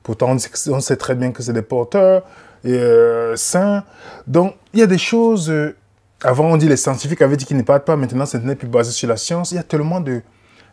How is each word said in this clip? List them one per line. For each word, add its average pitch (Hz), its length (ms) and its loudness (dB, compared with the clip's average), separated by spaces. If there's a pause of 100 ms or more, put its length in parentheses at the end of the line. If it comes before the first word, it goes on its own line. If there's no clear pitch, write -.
Pourtant, 120 280 -2
on 127 100 0
sait, - 320 -8
on 135 80 -2
sait 131 180 -2
très - 180 -6
bien 127 160 -2
que 120 120 -12
c'est 120 100 -6
des 113 80 -2
porteurs, 185 600 2 (400)
et, 123 80 -2
euh, 117 640 4
sains. 196 480 -2 (420)
Donc, 170 300 0 (180)
il 208 60 2
y 226 40 6
a 214 40 6
des 180 100 2
choses, 226 540 0
euh, 151 240 -2 (480)
avant, 127 220 2
on 165 120 4
dit 156 120 4
les 135 80 4
scientifiques 143 440 -4
avaient 143 160 4
dit 135 80 -10
qu'ils 139 120 -4
ne 123 60 0
partent 139 220 2
pas, 160 120 0
maintenant, 127 280 -4
ce 139 120 -6
n'est 127 180 -6
plus 123 140 -10
basé 120 220 0
sur 120 180 -4
la 113 80 -2
science. 170 340 -6
Il 180 40 -6
y 180 40 -6
a 160 40 -8
tellement 160 360 -4
de, 127 220 -4 (520)